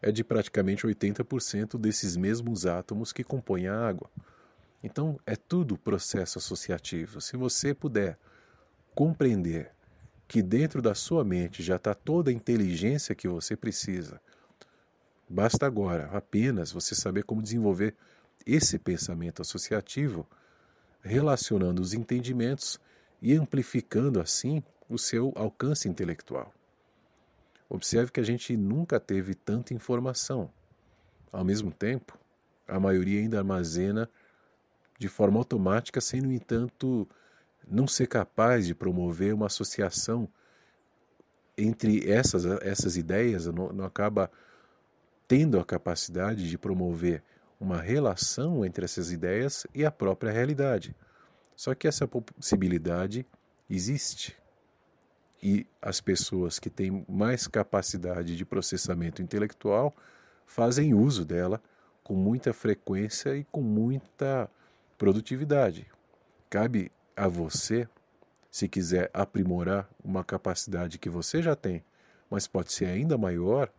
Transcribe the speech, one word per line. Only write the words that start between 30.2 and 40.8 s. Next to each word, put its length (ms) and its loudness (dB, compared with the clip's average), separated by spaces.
Ao 120 -4
mesmo 280 0
tempo, 440 -4
a 100 -4
maioria 400 4
ainda 200 0
armazena 680 0
de 100 -6
forma 300 6
automática, 600 2
sem, 220 -2
no 100 0
entanto, 760 -2
não 180 4
ser 200 2
capaz 600 4
de 80 0
promover 600 0
uma 120 0
associação 800 -2